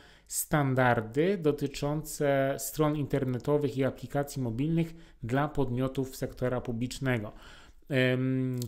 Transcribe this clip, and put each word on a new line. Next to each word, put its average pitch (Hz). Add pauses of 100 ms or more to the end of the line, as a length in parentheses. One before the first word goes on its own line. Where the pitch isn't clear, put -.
(280)
standardy 131
dotyczące 143
stron 151
internetowych 131
i 135
aplikacji 135
mobilnych 151 (300)
dla 131
podmiotów 131
sektora 123
publicznego. 120 (580)
Em, 127